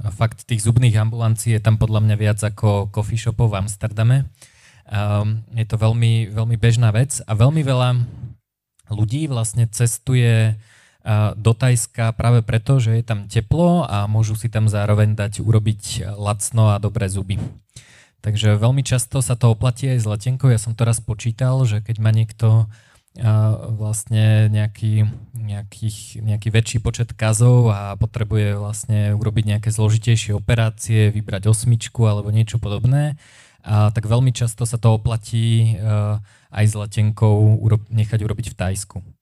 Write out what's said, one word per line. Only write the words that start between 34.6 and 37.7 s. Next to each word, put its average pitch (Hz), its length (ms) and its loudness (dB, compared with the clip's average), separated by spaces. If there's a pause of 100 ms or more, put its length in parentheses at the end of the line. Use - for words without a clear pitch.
sa 117 80 -6
to 113 240 2
oplatí, 113 760 0
e, 107 440 -2 (320)
aj 104 160 0
s 104 80 2
letenkou 107 880 2
uro-, 107 320 0